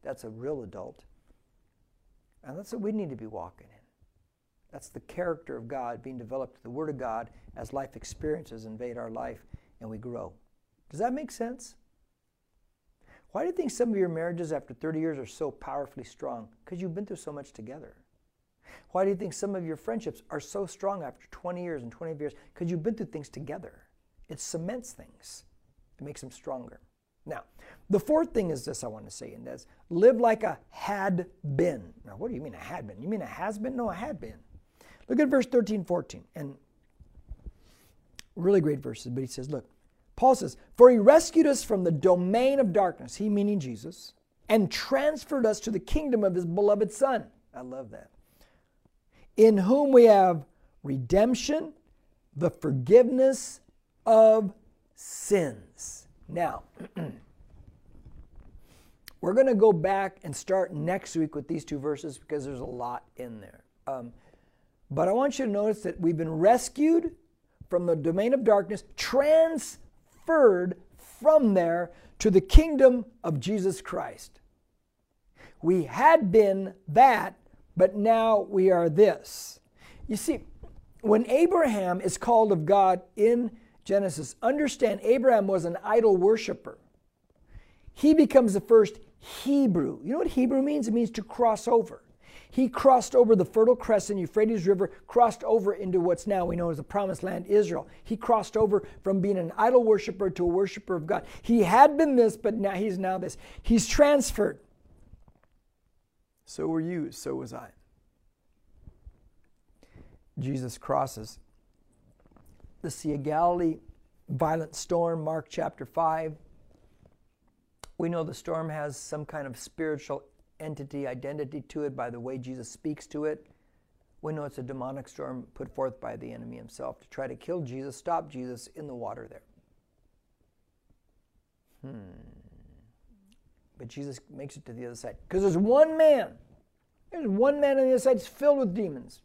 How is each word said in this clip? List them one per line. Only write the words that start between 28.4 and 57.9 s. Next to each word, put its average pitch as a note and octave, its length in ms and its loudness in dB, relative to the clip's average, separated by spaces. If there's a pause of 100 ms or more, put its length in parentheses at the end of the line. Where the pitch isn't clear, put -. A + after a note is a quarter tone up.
is C3+ 140 -8
this - 180 -10
I B2 60 -10
want G#2+ 160 -16
to G#2 60 -20
say, - 240 -18
and A#2 120 -20
that's B2+ 200 -18 (240)
live A3 300 6
like A3 220 2
a F3+ 160 -4 (120)
had G3 600 -4 (260)
been. C#3 380 -2 (100)
Now, G2 120 -20
what F3+ 120 -8
do B3 60 -8
you G3 60 -8
mean C#4 140 -14
a - 40 -20
had D3+ 280 -14
been? - 140 -18
You G#3 80 -10
mean G#3 140 -6
a C#3 40 -12
has G3 320 -10
been? C4 180 -8
No, A#3 140 -4
a F3 40 -8
had A3+ 240 -12
been. - 240 -18 (640)
Look B3 120 0
at D4 80 2
verse C4 180 2
thirteen, G#3+ 380 0
fourteen, - 500 -6
and C#3 220 -12 (1800)
really F#3 240 2
great D3 200 -2
verses, B2 320 -12
but C3 80 -6
he C3 60 -8
says, C3 240 -12
look, C#3 180 -10 (480)
Paul B3+ 180 6
says, F3 220 -6 (200)
"For B3 140 12
he A#3+ 80 6
rescued D#4 480 6
us C#4 180 0
from F#3+ 200 -2
the F3 60 2
domain F#3 720 2
of G#3 120 2
darkness," E3+ 440 -2
he G#3 120 -4
meaning G3+ 300 0
Jesus, C3 560 -12 (340)
"and G#3+ 220 2
transferred C#4 720 -2
us G#3+ 160 0
to A#3 100 -8
the G3 100 -4
kingdom B3 440 0
of F#3 100 2
his F3 120 -2
beloved G#3 460 0
Son." C4 380 -2 (220)
I B2+ 100 -16
love B2+ 280 -14
that. - 200 -20 (1300)
"In A3 220 8
whom C4+ 340 2
we A#3+ 120 12
have F#3 420 8 (360)
redemption, A3+ 920 -2 (600)
the D#3 140 -2
forgiveness A#3 1120 2 (460)
of A3 480 6 (400)
sins." - 1120 -6 (220)
Now, D#3+ 360 -6 (320)
<clears throat> E3+ 60 -8 (2250)